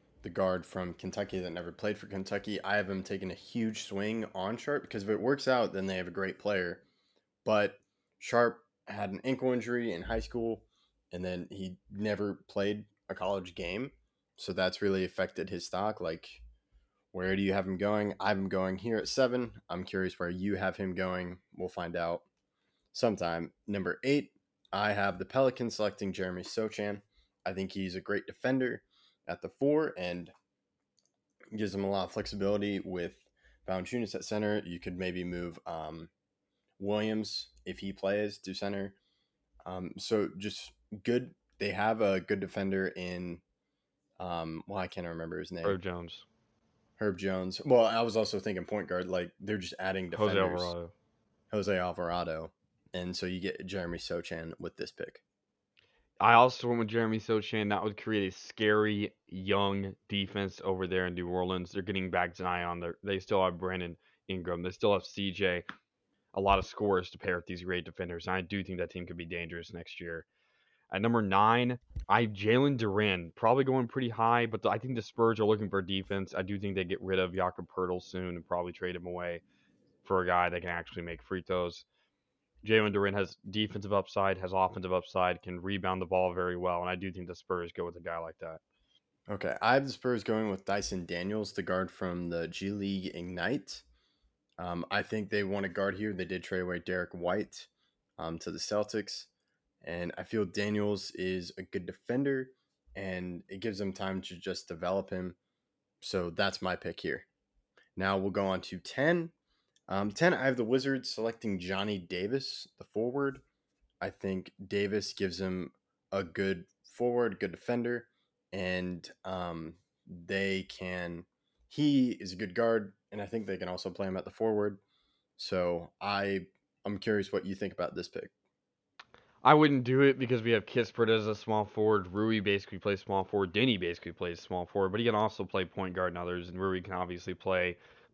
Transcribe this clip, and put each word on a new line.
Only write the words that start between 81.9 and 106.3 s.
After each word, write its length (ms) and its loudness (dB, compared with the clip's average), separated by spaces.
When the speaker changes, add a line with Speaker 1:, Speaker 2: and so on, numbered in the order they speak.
Speaker 2:
Jalen 260 6
Duren 220 4
has 220 0
defensive 440 -4
upside, 460 2
has 140 -6
offensive 400 0
upside, 500 2
can 180 -8
rebound 420 -2
the 40 -4
ball 280 2
very 220 0
well, 240 0
and 100 -2
I 60 0
do 160 -4
think 160 -10
the 80 -10
Spurs 340 -4
go 140 -4
with 120 -6
a 40 -16
guy 180 -6
like 220 -10
that. 180 -10
Speaker 1:
Okay, 320 -2
I 120 6
have 120 6
the 60 -6
Spurs 320 -2
going 260 2
with 140 -4
Dyson 420 -2
Daniels, 460 -4
the 100 -4
guard 260 0
from 420 -4
the 180 -2
G 220 -6
League 440 -4
Ignite. 680 -4
Um, 320 -4
I 120 2
think 280 -4
they 140 2
want 220 -2
a 20 -2
guard 280 0
here. 160 -2
They 120 -4
did 180 -4
trade 200 -2
away 220 -2
Derek 280 -2
White, 560 -2
um, 220 -6
to 100 -8
the 80 -6
Celtics, 680 -4
and 340 -4
I 60 -6
feel 200 0
Daniels 720 0
is 440 -4
a 40 -8
good 240 -8
defender, 640 -2
and 520 -6
it 120 -12
gives 180 -4
them 140 -2
time 300 -4
to 120 -12
just 320 -8
develop 440 -2
him. 260 -6
So 300 -2